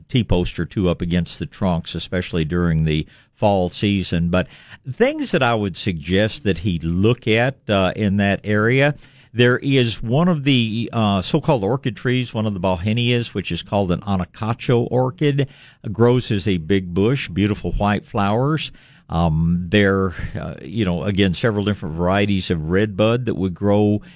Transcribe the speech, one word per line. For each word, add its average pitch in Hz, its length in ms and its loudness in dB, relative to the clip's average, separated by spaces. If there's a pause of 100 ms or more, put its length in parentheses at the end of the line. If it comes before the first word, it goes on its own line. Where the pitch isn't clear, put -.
T-post 90 500 0
or 87 60 -2
two 92 240 0
up 85 140 -2
against 87 360 -2
the 80 80 -8
trunks, 87 480 -4
especially 87 520 -4
during 82 380 2
the 78 220 0 (280)
fall 98 340 0
season. 90 640 -2
But 90 160 2 (440)
things 277 420 -2
that 156 100 0
I 117 120 2
would 101 220 -2
suggest 92 680 -2
that 95 160 0
he 90 180 -2
look 90 500 0
at, 117 400 0
uh, 95 260 2
in 101 240 0
that 101 260 2
area, 120 500 2 (380)
there 120 260 4
is 127 420 0
one 139 280 0
of 151 160 0
the, 117 480 0
uh, 104 280 2
so-called 139 440 0
orchid 117 320 -2
trees, 127 360 -2
one 110 140 -2
of 104 80 -2
the 92 60 -6
bauhinias, 110 720 0
which - 160 -6
is 85 140 -6
called 101 260 0
an 85 120 0
anacacho 110 920 -2
orchid, 135 560 0 (420)
grows 120 400 4
as 101 160 -2
a 92 120 2
big 90 360 0
bush, 117 340 0
beautiful 92 440 0
white 104 340 0
flowers. 120 640 -2 (400)
Um, 85 580 2
there, 98 460 2 (200)
uh, 78 280 -10
you 98 240 -4
know, 87 180 0
again, 98 300 2
several 104 320 0
different 98 300 -4
varieties 95 540 0
of 80 200 -2
redbud 107 560 0
that 113 80 -2
would 92 180 -2
grow 104 480 2 (160)